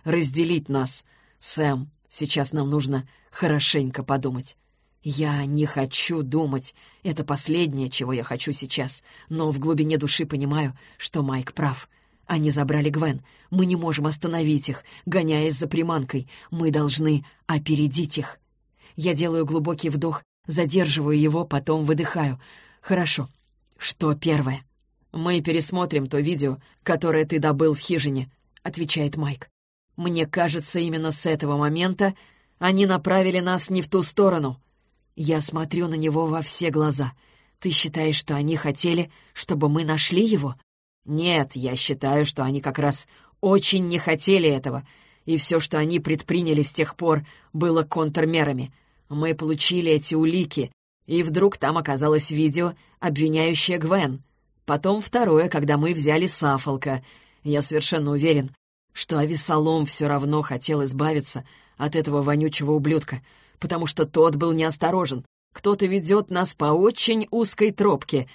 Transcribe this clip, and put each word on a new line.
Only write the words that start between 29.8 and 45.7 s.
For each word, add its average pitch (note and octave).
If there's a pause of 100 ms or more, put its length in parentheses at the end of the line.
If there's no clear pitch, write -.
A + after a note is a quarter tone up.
"Мне E3+
кажется, E3
именно D#3+
с D#3
этого D3+
момента F3+ (420)
они F#3+
направили F#3
нас F3+
не F#3
в D3+
ту F#3
сторону". E3 (560)
Я D#3
смотрю D#3+
на D#3+
него D#3
во D#3+
все E3
глаза. D3 (460)
"Ты F#3+
считаешь, D#3
что -
они D3
хотели, E3 (240)
чтобы D3+
мы D#3
нашли D#3
его?" C#3+ (500)
"Нет, D#3
я B2+
считаю, C#3
что C#3+
они C#3
как C#3
раз C#3+ (320)
очень G3
не E3+
хотели E3
этого, C3+ (400)
и D#3+
все, D#3+
что D#3